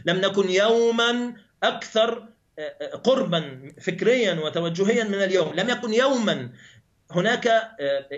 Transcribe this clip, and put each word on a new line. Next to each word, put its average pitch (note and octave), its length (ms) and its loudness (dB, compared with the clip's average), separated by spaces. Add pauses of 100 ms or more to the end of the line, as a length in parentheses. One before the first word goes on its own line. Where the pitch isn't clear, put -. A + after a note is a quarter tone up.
لم F3 120 0
نكن F#3+ 340 0
يوما A#3 840 2 (280)
أكثر، A3+ 640 0 (320)
آه، D3+ 40 -10
آه، C#3+ 340 -12
قربا D#3+ 840 -2
فكريا G3 640 0
وتوجهيا E3+ 600 0
من G3+ 100 -4
اليوم، F#3 400 0
لم G3 140 -2
يكن A#3 260 -2
يوما G#3+ 560 0 (600)
هناك، A3+ 360 0
آه، C#3+ 600 0 (120)